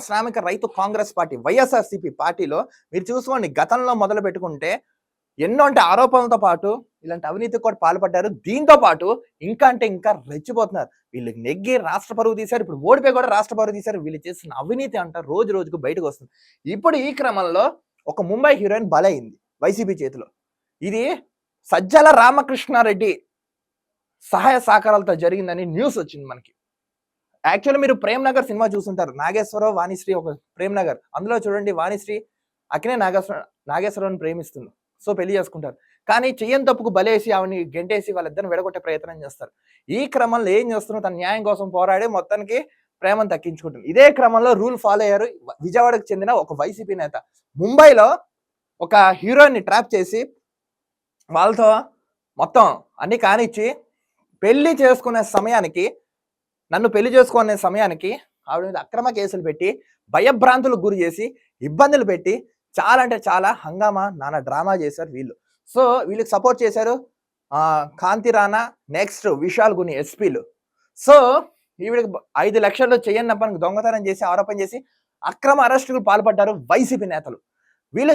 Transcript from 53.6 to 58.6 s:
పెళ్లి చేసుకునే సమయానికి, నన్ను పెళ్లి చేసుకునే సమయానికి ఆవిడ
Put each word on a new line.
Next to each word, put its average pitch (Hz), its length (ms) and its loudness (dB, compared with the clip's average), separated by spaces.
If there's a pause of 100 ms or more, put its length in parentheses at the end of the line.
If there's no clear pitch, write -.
పెళ్లి 285 300 4 (100)
చేసుకునే 254 400 2 (100)
సమయానికి, 196 520 0 (880)
నన్ను 214 240 0
పెళ్లి 233 200 2
చేసుకునే 226 480 4
సమయానికి 185 460 -2 (400)
ఆవిడ 170 180 -4